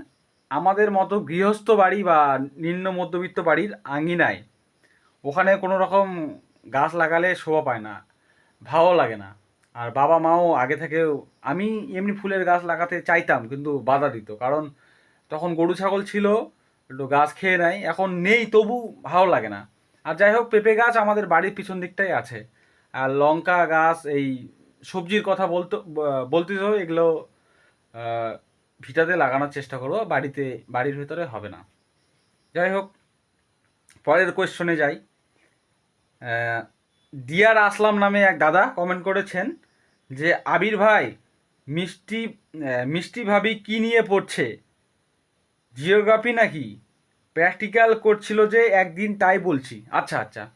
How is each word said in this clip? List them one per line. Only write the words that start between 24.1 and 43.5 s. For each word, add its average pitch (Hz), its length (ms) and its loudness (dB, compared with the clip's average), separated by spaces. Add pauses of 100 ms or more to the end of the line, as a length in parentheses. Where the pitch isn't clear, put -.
সবজির 185 400 -4
কথা 190 240 -2
বলতে, 175 300 -4 (540)
বলতে 170 260 0
তো 202 200 0
এগুলো, 165 520 0 (640)
আহ, 117 440 -8 (440)
ভিটাতে 165 360 0
লাগানোর 143 340 0
চেষ্টা 139 280 -10
করবো, 160 260 -6
বাড়িতে, 143 640 -6
বাড়ির 127 280 -4
ভেতরে 156 280 -10
হবে 104 240 -12
না। 85 160 -20 (880)
যাই 175 160 0
হোক, 196 220 -4 (1120)
পরের 175 280 2
কোয়েশ্চনে 175 440 -2
যাই। 147 240 -2 (1200)
আহ, 117 440 -4 (500)
ডিয়ার 175 440 2
আসলাম 208 400 2
নামে 202 240 2
এক 185 160 4
দাদা 175 380 4
কমেন্ট 180 280 -4
করেছেন 196 520 -4 (540)
যে, 143 240 0 (100)
"আবির 175 320 0
ভাই, 196 400 2 (520)
মিষ্টি, 185 580 -8
আহ, 135 600 -8
মিষ্টি 170 380 -6
ভাবি 208 300 2